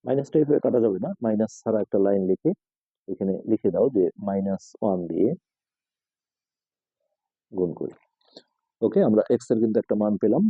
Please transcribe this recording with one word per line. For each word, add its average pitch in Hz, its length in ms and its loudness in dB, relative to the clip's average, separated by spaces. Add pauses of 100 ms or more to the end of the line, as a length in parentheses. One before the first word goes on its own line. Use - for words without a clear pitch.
মাইনাসটা 139 340 -2
এইভাবে 147 220 4
কাটা 120 200 2
যাবে 113 180 2
না, 139 120 -6 (120)
মাইনাস 110 380 -2
ছাড়া 110 200 -2
একটা 101 180 -2
লাইন 98 320 2
লিখে 151 200 0 (580)
এখানে 95 240 -4 (180)
লিখে 107 200 0
দাও 95 200 2
যে 98 140 2 (240)
মাইনাস 98 360 -4 (180)
ওয়ান 98 240 -2
দিয়ে 87 220 0 (2250)
গুণ 92 200 -2
করি। - 220 -10 (880)
ওকে, 113 160 0 (100)
আমরা 107 220 4
এক্স 120 200 0
এর 117 120 0
কিন্তু 110 160 0
একটা 107 160 -2
মান 107 220 0
পেলাম। 113 340 0